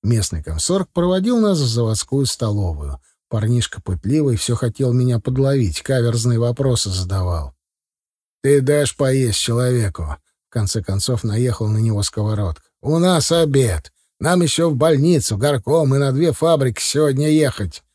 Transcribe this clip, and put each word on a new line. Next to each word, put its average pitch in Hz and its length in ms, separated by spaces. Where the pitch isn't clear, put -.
Местный 101 380
комсорг 175 500
проводил 190 480
нас 202 180
в 139 80
заводскую 117 600
столовую. 85 720
Парнишка 113 500
пытливый, 123 560
все - 180
хотел 120 380
меня 123 260
подловить, 131 600
каверзные 120 580
вопросы 120 520
задавал. 90 640
«Ты 139 180
дашь 143 360
поесть 131 420
человеку?» 117 800
В - 20
конце 104 300
концов 101 420
наехал 113 440
на 107 100
него 110 240
Сковородка. 104 680
«У 156 160
нас 175 340
обед. 135 600
Нам 175 220
еще 170 260
в 147 80
больницу, 147 600
горком 135 560
и 139 40
на 139 140
две 151 200
фабрики 143 500
сегодня 147 480
ехать». 135 520